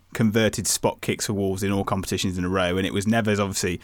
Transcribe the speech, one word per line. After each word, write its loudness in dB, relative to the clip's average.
converted 2
spot -2
kicks -2
for -2
Wolves -2
in 0
all 2
competitions -2
in -2
a 0
row. 2
And 0
it -4
was 0
Neves, 2
obviously, -2